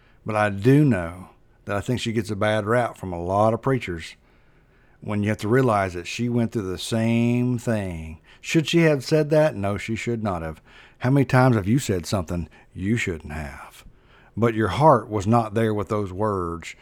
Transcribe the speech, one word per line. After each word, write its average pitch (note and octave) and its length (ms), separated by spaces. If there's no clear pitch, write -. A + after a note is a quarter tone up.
But A2 80
I G#2 160
do B2+ 340
know F2+ 460
that G2+ 120
I G2+ 40
think A#2 200
she A#2 120
gets G#2+ 180
a G#2+ 60
bad G#2+ 300
rap A#2 320
from F#2 140
a E2+ 100
lot G2+ 320
of A2+ 80
preachers F#2+ 540
when G#2 220
you G#2 80
have G#2 80
to G#2 100
realize G#2+ 460
that F2 140
she A#2+ 200
went A#2+ 240
through G2 180
the F2+ 80
same A#2 800
thing. F2+ 640
Should D#3+ 280
she E3+ 120
have D3+ 240
said D3+ 260
that? D3+ 260
No, G2+ 220
she A2+ 160
should A#2 280
not F#2 200
have. D#2+ 180
How B2 120
many C#3 140
times B2+ 320
have F#2+ 120
you B2 100
said F#2 260
something F2 440
you G2 220
shouldn't E2 360
have? D2 520
But A2+ 180
your G#2+ 140
heart B2 400
was G#2 180
not A2 280
there A2 200
with G2+ 140
those G#2 240
words. F2+ 680